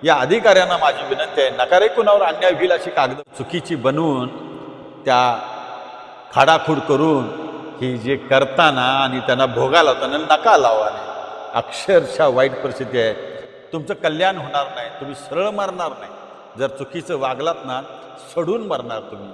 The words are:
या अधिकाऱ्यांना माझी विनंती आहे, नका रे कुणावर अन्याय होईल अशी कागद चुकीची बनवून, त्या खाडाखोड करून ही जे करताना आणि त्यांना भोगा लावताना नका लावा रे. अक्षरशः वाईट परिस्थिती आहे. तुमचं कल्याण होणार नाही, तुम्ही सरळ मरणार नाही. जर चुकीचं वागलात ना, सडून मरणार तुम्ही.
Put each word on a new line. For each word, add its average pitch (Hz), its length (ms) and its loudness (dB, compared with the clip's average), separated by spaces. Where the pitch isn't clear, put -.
या 156 120 4
अधिकाऱ्यांना 180 600 4
माझी 147 320 0
विनंती 147 320 -2
आहे, 135 80 4
नका - 300 4
रे 214 80 4
कुणावर 208 340 4
अन्याय 180 300 2
होईल 175 200 2
अशी 170 180 0
कागद 135 300 -2
चुकीची 165 380 -6
बनवून, 135 520 0
त्या 123 320 4
खाडाखोड 151 440 4
करून 135 680 0
ही 127 160 -4
जे 123 180 -2
करताना 135 680 4
आणि 127 380 0
त्यांना 131 260 2
भोगा 131 380 4
लावताना 135 340 0
नका 156 400 4
लावा 110 320 4
रे. - 220 -10
अक्षरशः 156 720 2
वाईट 131 240 4
परिस्थिती 127 480 -4
आहे. 113 140 2
तुमचं 160 200 -6
कल्याण 175 440 0
होणार 143 280 -4
नाही, 117 140 -10
तुम्ही 139 260 -12
सरळ 180 340 -4
मरणार 190 400 -4
नाही. 107 220 -14
जर 135 80 0
चुकीचं 147 500 -8
वागलात 135 380 -2
ना, 131 160 -6
सडून 175 320 -2
मरणार 117 320 -6
तुम्ही. 98 340 -16